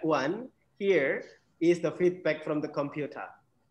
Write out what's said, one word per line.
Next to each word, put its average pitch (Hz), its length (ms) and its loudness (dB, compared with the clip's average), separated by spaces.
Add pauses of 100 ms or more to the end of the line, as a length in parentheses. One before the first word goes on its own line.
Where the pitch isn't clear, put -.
one 160 460 0 (300)
here 190 460 2 (360)
is 170 200 4
the 196 120 0
feedback 175 520 0
from 151 160 -2
the 147 80 -4
computer. 143 560 -6 (460)